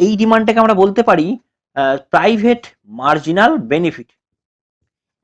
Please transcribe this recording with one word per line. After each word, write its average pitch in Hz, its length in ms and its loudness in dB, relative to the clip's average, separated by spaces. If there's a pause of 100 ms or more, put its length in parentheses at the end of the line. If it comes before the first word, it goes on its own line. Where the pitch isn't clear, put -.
এই 214 160 2
ডিমান্ডটাকে 220 420 2
আমরা 220 200 2
বলতে 196 260 0
পারি, 175 180 2 (480)
আহ, 135 200 -2 (160)
প্রাইভেট 220 500 0 (380)
মার্জিনাল 156 520 0 (200)
বেনিফিট। 156 380 -4 (1160)